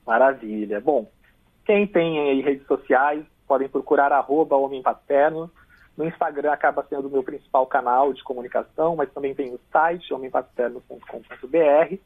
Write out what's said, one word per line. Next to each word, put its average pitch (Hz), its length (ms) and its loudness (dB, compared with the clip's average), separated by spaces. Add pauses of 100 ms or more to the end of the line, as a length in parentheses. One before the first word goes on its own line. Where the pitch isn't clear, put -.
Maravilha. 110 760 0
Bom, 127 280 0 (560)
quem 208 220 2
tem 165 340 0
aí 139 220 2
redes 139 240 -2
sociais, 143 580 0 (240)
podem 135 200 0
procurar 139 440 2
arroba 143 440 2
Homem 135 260 -2
Paterno. 147 680 0 (460)
No 151 80 -4
Instagram 151 480 -2
acaba 143 380 0
sendo 139 180 -6
o - 20 -14
meu 135 120 0
principal 135 440 -2
canal 131 460 2
de - 100 -18
comunicação, 123 720 -4
mas 143 180 -4
também 139 220 -6
tem 131 200 -6
o 123 60 -14 (120)
site, 170 400 0
homem 131 180 -8
paterno 123 560 -4
ponto 127 200 -18
com 120 160 -14
ponto - 260 -16
B 143 80 -2
R. 160 500 4